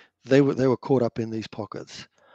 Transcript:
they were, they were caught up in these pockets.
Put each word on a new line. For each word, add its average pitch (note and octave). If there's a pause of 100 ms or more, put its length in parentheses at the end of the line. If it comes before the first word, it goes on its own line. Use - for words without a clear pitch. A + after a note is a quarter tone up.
(260)
they C3+
were, C#3
they C3
were B2
caught C3
up A2+
in A2+
these A2
pockets. - (280)